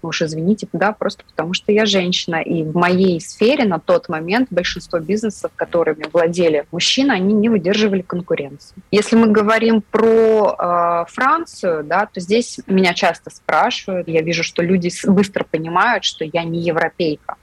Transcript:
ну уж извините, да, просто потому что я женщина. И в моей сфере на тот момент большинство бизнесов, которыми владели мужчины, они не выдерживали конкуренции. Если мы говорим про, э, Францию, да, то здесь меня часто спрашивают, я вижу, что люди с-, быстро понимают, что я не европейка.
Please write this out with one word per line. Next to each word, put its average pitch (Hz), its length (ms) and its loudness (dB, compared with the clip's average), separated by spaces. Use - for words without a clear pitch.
ну 165 60 -8
уж - 120 -4
извините, 165 520 -2
да, 185 180 0
просто - 340 -6
потому 165 280 -6
что - 180 -4
я 214 140 4
женщина. 180 500 -2
И 165 280 -2
в 156 120 -6
моей 180 440 2
сфере 247 460 0
на 175 140 0
тот 175 300 0
момент 180 420 -2
большинство 180 480 -4
бизнесов, 208 560 -4
которыми 156 580 -2
владели 170 580 2
мужчины, 262 420 0
они 196 200 2
не 214 160 2
выдерживали 202 520 0
конкуренции. 160 760 -8
Если 208 240 2
мы 226 120 6
говорим 214 540 2
про, 220 760 4
э, 170 520 0
Францию, 254 720 -2
да, 175 220 0
то - 140 -12
здесь 202 480 -2
меня 190 260 2
часто - 380 -2
спрашивают, 180 760 -2
я 160 140 0
вижу, 165 220 -4
что - 180 -4
люди 175 280 0
с-, - 200 -8
быстро 196 360 2
понимают, 180 580 0
что - 220 -4
я 165 180 -4
не 165 160 -4
европейка. 165 840 -2